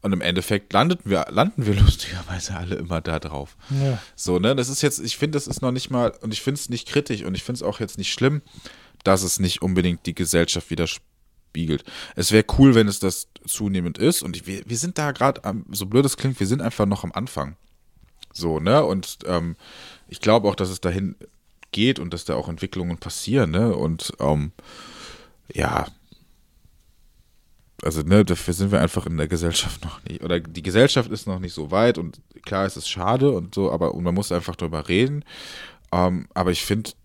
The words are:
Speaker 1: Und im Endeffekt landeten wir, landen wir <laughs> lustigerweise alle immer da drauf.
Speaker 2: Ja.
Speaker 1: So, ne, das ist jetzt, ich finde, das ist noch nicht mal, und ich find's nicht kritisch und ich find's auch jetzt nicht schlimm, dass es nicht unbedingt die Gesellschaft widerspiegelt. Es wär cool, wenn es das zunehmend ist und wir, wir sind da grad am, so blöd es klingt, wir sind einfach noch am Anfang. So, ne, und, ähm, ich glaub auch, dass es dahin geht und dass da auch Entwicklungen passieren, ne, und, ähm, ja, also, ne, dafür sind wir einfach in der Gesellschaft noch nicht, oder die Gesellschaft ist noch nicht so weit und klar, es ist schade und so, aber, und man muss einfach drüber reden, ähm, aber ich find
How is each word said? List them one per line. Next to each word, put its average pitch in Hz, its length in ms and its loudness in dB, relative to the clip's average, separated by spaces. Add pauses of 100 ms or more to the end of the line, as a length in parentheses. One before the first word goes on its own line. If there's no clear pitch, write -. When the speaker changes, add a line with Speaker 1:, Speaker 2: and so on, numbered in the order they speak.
Speaker 1:
Und 101 100 0
im 92 80 0
Endeffekt 92 520 -2
landeten 135 380 2
wir, 92 200 2
landen 127 360 0
wir 104 80 2
<laughs> 98 60 4
lustigerweise 92 760 2
alle 90 200 -6
immer 85 240 -4
da 80 180 -4
drauf. 71 380 -10 (260)
Speaker 2:
Ja. 131 160 0 (160)
Speaker 1:
So, 90 240 0
ne, 110 180 4
das 127 120 -2
ist 135 140 -4
jetzt, 147 180 0
ich - 180 -6
finde, 151 180 -2
das 139 120 -2
ist - 140 -6
noch 127 100 0
nicht 127 180 -6
mal, 120 220 2 (100)
und 110 100 -6
ich - 100 -6
find's 143 280 -4
nicht 120 180 -6
kritisch 131 360 -2
und 92 100 -4
ich - 80 -6
find's 123 200 -8
auch 101 180 -4
jetzt - 180 -6
nicht 95 140 -4
schlimm, 143 280 2 (640)
dass 95 180 4
es 92 160 -2
nicht 92 240 0
unbedingt 90 440 2
die 85 80 -4
Gesellschaft 85 560 0
widerspiegelt. - 1120 -6 (300)
Es - 180 0
wär 110 120 8 (140)
cool, 135 160 12
wenn 110 120 8
es 101 140 -2
das - 280 -2 (180)
zunehmend 95 520 -2
ist 151 240 2
und 85 240 -8
wir, 95 200 -8
wir 117 100 -6
sind 165 220 -4
da 151 140 -2
grad 131 320 0
am, 104 280 -6
so 101 140 -6
blöd 120 180 4
es 135 120 0
klingt, 135 220 -2
wir 98 80 2
sind 123 160 0
einfach - 240 0
noch 98 160 0
am 87 100 -8
Anfang. 80 440 -6 (760)
So, 80 280 -2
ne, 120 240 4
und, 95 400 -4
ähm, 85 320 -2 (520)
ich - 120 -16
glaub 107 240 4
auch, 101 100 4
dass 92 140 -2
es 92 120 -8
dahin 95 360 -2 (560)
geht 120 260 2
und 87 140 -6
dass 87 140 -10
da - 80 -2
auch 62 140 -4
Entwicklungen 87 500 -6
passieren, 101 520 0
ne, 101 240 4
und, 78 460 -2
ähm, 73 320 2 (1000)
ja, - 340 0 (2000)
also, 78 200 -2
ne, 95 220 6
dafür 90 300 -2
sind 98 180 0
wir 101 80 4
einfach - 260 0
in 82 100 -4
der 78 120 0
Gesellschaft 85 560 -2
noch - 200 -10
nicht, - 180 -10
oder 87 180 0
die 80 220 -12
Gesellschaft 113 480 4
ist 107 160 -8
noch 92 120 -4
nicht 92 160 -8
so 76 160 -8
weit 107 280 4
und 82 220 -8 (220)
klar, 98 240 -2
es 95 100 -6
ist - 120 -10
schade 123 420 2
und 90 240 -4
so, 98 160 2
aber, 85 240 0
und 87 80 -6
man 87 120 0
muss 98 180 -2
einfach 87 240 -4
drüber 80 320 -6
reden, 135 360 2 (680)
ähm, 90 420 2
aber 90 160 2
ich 85 140 0
find 110 400 -4